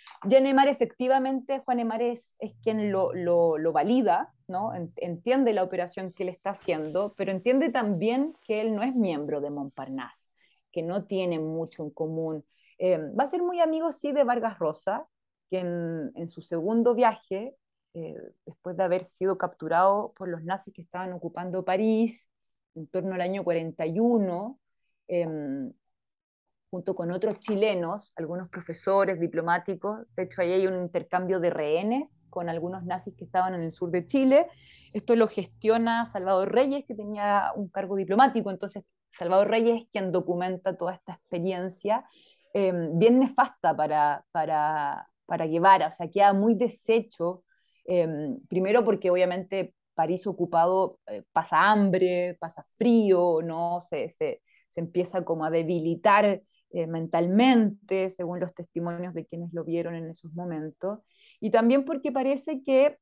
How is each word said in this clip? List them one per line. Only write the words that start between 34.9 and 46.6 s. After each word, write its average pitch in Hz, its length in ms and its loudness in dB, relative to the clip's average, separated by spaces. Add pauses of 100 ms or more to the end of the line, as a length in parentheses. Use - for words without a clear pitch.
Esto 226 240 2
lo 226 120 6
gestiona 226 800 0
Salvador 190 440 0
Reyes, 269 360 2
que 226 80 -10
tenía 208 600 0
un 196 140 -6
cargo 196 260 -6
diplomático, 202 540 2
entonces 196 340 -8 (280)
Salvador 190 400 2
Reyes 226 320 2
es - 80 -20
quien 190 200 -4
documenta 180 640 -4
toda 175 200 -6
esta - 180 -16
experiencia, 185 920 -4 (520)
em, 175 420 0
bien 233 220 6
nefasta 254 580 0
para, 147 540 0
para, 151 760 -2 (200)
para 170 180 -2
Guevara, 170 440 6
o - 20 -16
sea, 170 180 -10
queda 202 240 6
muy 208 220 4
deshecho, 220 880 -2 (420)